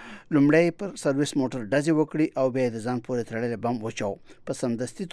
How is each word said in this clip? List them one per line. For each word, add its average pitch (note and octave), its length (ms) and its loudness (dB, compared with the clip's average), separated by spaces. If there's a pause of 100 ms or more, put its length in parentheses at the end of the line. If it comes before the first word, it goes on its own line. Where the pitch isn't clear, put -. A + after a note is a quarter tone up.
(340)
لومړی D#3 480 6
پر F#3+ 100 -6 (120)
سرویس C#3+ 360 0
موټر B2+ 320 -2
ډزې D3 240 2
وکړي D#3 300 2 (160)
او C3 40 4 (120)
بیا B2+ 100 2
یې A2+ 80 -4
د A2 100 -8
ځان B2 220 -2
پورې A#2+ 240 -4
تړلی A#2 320 -4
بم A#2 240 -2
وچاو. G#2 320 -4 (240)
په - 180 -6
سمدستي B2 500 -4